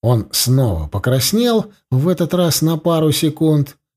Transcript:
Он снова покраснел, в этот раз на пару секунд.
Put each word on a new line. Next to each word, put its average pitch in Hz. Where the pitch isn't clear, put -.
Он 113
снова 113
покраснел, 214
в 135
этот 175
раз 175
на 160
пару 160
секунд. 151